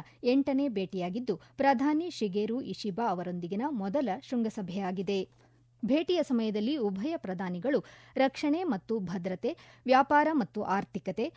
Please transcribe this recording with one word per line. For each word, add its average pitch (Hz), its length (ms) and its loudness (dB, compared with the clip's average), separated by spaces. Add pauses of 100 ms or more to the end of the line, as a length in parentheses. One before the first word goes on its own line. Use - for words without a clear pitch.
(240)
ಎಂಟನೇ 269 440 2
ಭೇಟಿಯಾಗಿದ್ದು, 190 720 -2 (180)
ಪ್ರಧಾನಿ 285 540 2
ಶಿಗೇರು 214 500 -2
ಇಶಿಬಾ 208 460 -4
ಅವರೊಂದಿಗಿನ 180 640 -4
ಮೊದಲ 220 400 0 (140)
ಶೃಂಗಸಭೆಯಾಗಿದೆ. 196 1200 -4 (400)
ಭೇಟಿಯ 320 380 2
ಸಮಯದಲ್ಲಿ 226 540 0
ಉಭಯ 220 400 -2
ಪ್ರಧಾನಿಗಳು 185 680 -2 (300)
ರಕ್ಷಣೆ 285 480 2
ಮತ್ತು 226 360 -2
ಭದ್ರತೆ, 185 580 -4 (280)
ವ್ಯಾಪಾರ 269 460 6
ಮತ್ತು 214 320 0
ಆರ್ಥಿಕತೆ, 190 720 -2